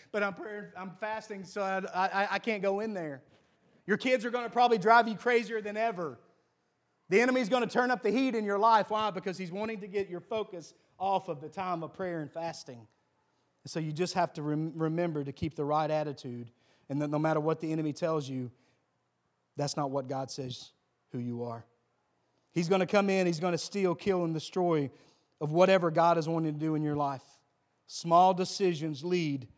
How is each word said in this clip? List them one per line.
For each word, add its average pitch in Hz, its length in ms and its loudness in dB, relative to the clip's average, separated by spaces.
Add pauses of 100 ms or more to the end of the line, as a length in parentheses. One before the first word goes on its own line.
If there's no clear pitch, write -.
(100)
but 208 140 -2
I'm 196 100 -2
prayer, 208 420 -12
I'm 185 220 -10
fasting, 214 460 -8
so 202 180 -6
I, 190 200 0 (120)
I, 190 380 2
I 196 80 2
can't 214 200 -2
go 196 200 2
in 220 120 -4
there." 156 300 -6 (640)
Your 196 100 2
kids 254 280 2
are 240 60 -2
gonna 240 200 -4
probably 233 280 6
drive 226 280 8
you 226 80 -4
crazier 233 460 0
than 208 160 -8
ever. 180 420 -4 (880)
The 196 120 6
enemy's 254 280 2
gonna 233 200 2
turn 247 240 2
up 247 100 -2
the 208 80 0
heat 254 240 2
in 220 100 -2
your 202 140 0
life. 214 320 6
Why? 214 220 0
Because 180 260 -6
he's 175 140 -8
wanting 214 300 -6
to 208 40 -12
get 196 220 -4
your 175 120 -8
focus 208 540 -8 (240)
off 190 300 0
of 151 120 -6
the 151 80 -12
time 180 360 -4
of 147 80 -10
prayer 175 280 -4
and 147 120 -10
fasting. 160 560 -10 (800)
So - 120 -6
you 156 140 -4
just 170 220 -2
have 170 180 0
to 156 100 -10
rem-, 151 320 -2
remember 160 480 -2
to 139 100 -8
keep 160 220 -6
the 151 100 -4
right 151 260 0
attitude, 135 600 -4 (380)
and 143 120 -2
that 147 100 -2
no 151 80 0
matter 160 200 2
what 156 220 -2
the 160 100 -4
enemy 156 220 -2
tells 156 360 -2
you, 127 220 -6 (1080)
that's 147 200 -4
not 143 160 -2
what 135 160 -4
God 135 240 -6
says - 400 -10 (400)
who 127 60 -6
you 120 260 -6
are. 117 200 -10 (840)
He's 165 180 -2
gonna 190 180 2
come 196 220 4
in, 190 180 2
he's 165 120 0
gonna 175 180 0
steal, 185 380 -2
kill, 180 300 0
and 165 100 -2
destroy 160 560 0 (500)
of 151 120 -4
whatever 180 380 6
God 170 280 4
is 156 100 -2
wanting 160 260 0
to 147 40 -8
do 156 160 -2
in 156 80 -2
your 147 140 -2
life. 139 260 -2 (640)
Small 175 480 6
decisions 165 680 -2
lead 156 420 0 (120)